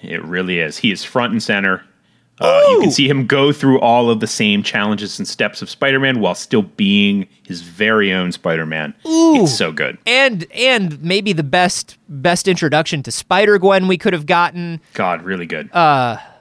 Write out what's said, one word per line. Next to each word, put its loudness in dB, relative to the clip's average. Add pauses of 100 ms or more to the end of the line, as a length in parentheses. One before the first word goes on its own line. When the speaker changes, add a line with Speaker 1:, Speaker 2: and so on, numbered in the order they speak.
Speaker 1:
It -8
really -2
is. -2
He 0
is -6
front -2
and -2
center. 0 (580)
Uh, 4
you 4
can 4
Speaker 2:
Ooh. 2
Speaker 1:
see 2
him 0
go 4
through 2
all 4
of 0
the -2
same 0
challenges -4
and -8
steps -6
of -12
Spider-Man 0
while 2
still 0
being 0 (180)
his -12
very 0
own -2
Spider-Man. -4 (120)
Speaker 2:
Ooh. 4
Speaker 1:
It's 2
so -4
good. -6 (100)
Speaker 2:
And, 0 (100)
and 0
maybe 0
the -2
best, -2 (100)
best -2
introduction 0
to -12
Spider-Gwen 2
we 2
could 0
have -4
gotten. -2 (140)
Speaker 1:
God, -2
really -6
good. -10
Speaker 2:
Uh, 2 (260)